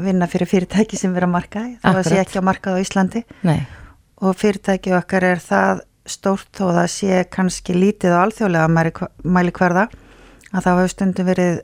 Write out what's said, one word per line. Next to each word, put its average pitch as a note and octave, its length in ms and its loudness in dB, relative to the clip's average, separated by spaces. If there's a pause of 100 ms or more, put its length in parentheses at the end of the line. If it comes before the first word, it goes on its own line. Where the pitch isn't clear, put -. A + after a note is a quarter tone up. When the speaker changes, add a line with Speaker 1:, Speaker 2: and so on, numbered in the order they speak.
Speaker 1:
vinna F#3 240 0
fyrir F3+ 180 -2
fyrirtæki G3 500 0
sem F#3 200 -2
er F3+ 100 0
á F3+ 40 0
markaði, A3 500 -6
þó - 80 2
að F#3 160 2
sé E3 80 0
Speaker 2:
Akkurat. F#3+ 140 2
Speaker 1:
ekki - 120 -6
á F#3 100 0
markaði F#3+ 280 -2
á F#3+ 80 0
Íslandi. G3 400 -2 (180)
Speaker 2:
Nei. E3 160 2 (640)
Speaker 1:
Og F#3+ 160 0
fyrirtæki G3 580 -2
okkar F#3 300 0
er F3+ 160 2
það G3 400 0 (240)
stórt - 480 -4
þó F#3+ 160 -4
að E3+ 100 2
það F3 140 0
sé F#3 400 0
kannski F#3 420 -2
lítið F#3 380 2
á F3 100 4
alþjóðlega F#3 460 0
mælikva-, E3 420 0 (120)
mælikvarða, F3+ 640 2 (600)
að F#3 180 -4
þá F#3 60 2
hefur F3+ 180 2
stundum F#3 400 -2
verið, F3+ 360 0